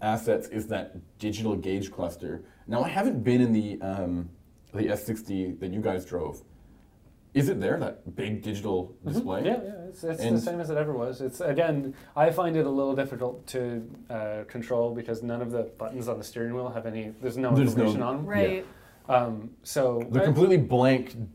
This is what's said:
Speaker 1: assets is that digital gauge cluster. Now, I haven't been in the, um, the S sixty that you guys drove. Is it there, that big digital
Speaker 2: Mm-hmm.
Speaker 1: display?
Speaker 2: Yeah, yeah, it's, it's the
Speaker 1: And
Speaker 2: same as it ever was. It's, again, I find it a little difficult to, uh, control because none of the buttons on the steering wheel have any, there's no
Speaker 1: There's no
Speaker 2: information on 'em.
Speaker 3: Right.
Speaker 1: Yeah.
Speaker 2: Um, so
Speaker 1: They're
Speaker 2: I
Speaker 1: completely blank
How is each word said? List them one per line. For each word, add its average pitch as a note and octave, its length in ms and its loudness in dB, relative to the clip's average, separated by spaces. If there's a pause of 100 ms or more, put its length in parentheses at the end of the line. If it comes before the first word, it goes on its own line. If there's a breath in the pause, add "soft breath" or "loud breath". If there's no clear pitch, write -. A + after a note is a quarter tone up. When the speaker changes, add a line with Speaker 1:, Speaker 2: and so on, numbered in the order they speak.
Speaker 1:
assets A2 480 0
is G#2+ 180 -6
that F#2+ 280 -6 (220)
digital G#2 380 -2
gauge F#2+ 360 -2
cluster. F2 520 -8 (240 loud breath)
Now, A#2 160 0
I - 60 -2
haven't A3+ 340 0
been B2 160 6
in A#2+ 140 6
the, G#2 280 0
um, F2+ 480 -4 (440)
the G2+ 160 0
S - 160 -2
sixty F#2+ 480 -4
that F#2 180 -6
you G2+ 100 -4
guys F#2+ 240 0
drove. D#2+ 380 -6 (920 soft breath)
Is C#3 120 4
it G3 120 0
there, - 200 0
that - 360 -6
big G#2 260 -4
digital G2+ 580 -4
Speaker 2:
Mm-hmm. D3 140 -6
Speaker 1:
display? A3+ 320 -2
Speaker 2:
Yeah, A#3 180 2
yeah, G3 80 -8 (160)
it's, F#3 160 -16
it's D#3+ 180 -4
the A#2 60 0
Speaker 1:
And - 120 4
Speaker 2:
same F3 200 -2
as D#3+ 120 -6
it D3+ 60 -2
ever D3+ 160 0
was. B2+ 280 -4
It's, C3 200 -4
again, C#3+ 520 2 (220 loud breath)
I D#3+ 160 6
find E3 260 2
it D3 80 4
a C#3 40 0
little C3+ 260 0
difficult B2+ 520 -4
to, A#2+ 400 -4 (220)
uh, G#2+ 380 -6
control A#2 480 0
because A#2 260 -6
none A#2+ 200 -4
of A#2 100 -6
the A#2+ 120 0 (140)
buttons A#2 300 -8
on A2+ 100 -2
the G#2 60 -10
steering A#2 320 -6
wheel B2+ 140 -4
have A2+ 180 -6
any, A2 340 -6
there's B2 160 -4
no B2+ 180 2
Speaker 1:
There's B2+ 200 6
no A#2+ 80 6
Speaker 2:
information G#2+ 180 4
on B2+ 180 0
'em. D3+ 60 -6
Speaker 3:
Right. F#3+ 400 2 (440 loud breath)
Speaker 1:
Yeah. C3 60 6
Speaker 2:
Um, A2+ 360 0 (120)
so B2 480 2
Speaker 1:
They're B2+ 120 4
Speaker 2:
I - 20 4
Speaker 1:
completely F3 320 8
blank B2+ 580 4 (200)